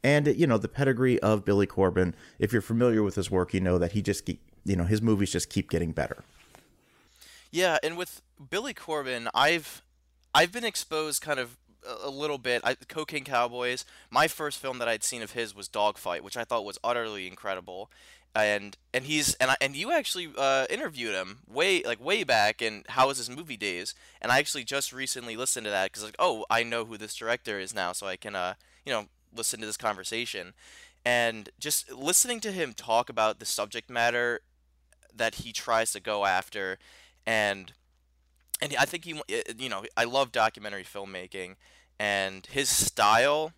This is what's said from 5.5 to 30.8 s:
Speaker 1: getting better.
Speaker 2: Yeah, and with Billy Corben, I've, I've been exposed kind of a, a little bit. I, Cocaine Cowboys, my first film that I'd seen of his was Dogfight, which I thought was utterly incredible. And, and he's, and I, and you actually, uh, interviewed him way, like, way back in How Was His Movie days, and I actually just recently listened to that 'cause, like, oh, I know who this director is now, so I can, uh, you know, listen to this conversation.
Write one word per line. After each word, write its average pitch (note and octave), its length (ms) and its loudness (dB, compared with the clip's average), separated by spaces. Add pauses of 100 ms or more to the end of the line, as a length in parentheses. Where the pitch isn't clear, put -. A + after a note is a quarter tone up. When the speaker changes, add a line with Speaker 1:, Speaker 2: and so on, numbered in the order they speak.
Speaker 1:
getting E2 220 0
better. - 320 -4 (1300)
Speaker 2:
Yeah, E3 320 4
and E3+ 140 -2
with - 240 -8 (280)
Billy A3+ 240 -4
Corben, B2+ 600 -4
I've, D3+ 500 2 (500)
I've F3 180 4
been A#3 140 -8
exposed D#3 560 -4
kind D3 180 -2
of B2 160 -6 (320)
a, B2 200 -8
a - 20 -4
little C#3+ 300 -4
bit. B2 260 0
I, C3 80 4
Cocaine D3+ 500 -6
Cowboys, B2 640 0 (240)
my D3 180 4
first D3 300 -6
film B2+ 220 -6
that A#2 80 0
I'd A2 160 0
seen A#2+ 180 -4
of G#2+ 100 -8
his A2 240 -6
was G2+ 120 -12
Dogfight, G#2 560 0
which G2 120 -12
I A#2 80 -6
thought A2+ 220 -2
was - 180 -10
utterly A2 440 -2
incredible. F#2 640 -8 (440)
And, G#2 420 2 (160)
and C3 120 -2
he's, D3 300 0
and C3 140 2
I, C3+ 120 4
and C3+ 140 0
you F#3+ 160 -4
actually, F3+ 460 -2
uh, C3+ 320 4
interviewed C3+ 460 -4
him F#2+ 320 -4
way, E3+ 340 2
like, A#2 220 -4
way F#3+ 200 0
back A2 380 2
in G#2+ 280 -4
How C3 180 6
Was C3+ 100 0
His A#2+ 140 -6
Movie C#3 260 -12
days, F#2+ 380 -4 (260)
and A#2+ 100 0
I C3 60 6
actually D3 260 0
just C#3 300 -4
recently B2+ 420 -6
listened B2 280 -2
to G#2 80 -2
that G2 200 0
'cause, G#2 120 -12
like, G#2+ 160 -12
oh, C3 280 2
I A#2 140 2
know A#2 240 -2
who A2+ 120 -14
this G#2+ 180 -12
director A2+ 420 -4
is F#2+ 160 -8
now, F#2 200 -2
so - 120 -8
I F#2+ 100 -4
can, G2+ 200 -10
uh, F2+ 180 -4 (320)
you C#3 60 -6
know, G#2+ 160 -4 (280)
listen A2+ 260 -4
to G#2+ 40 -8
this G#2+ 120 -8
conversation. G#2 760 -6 (500)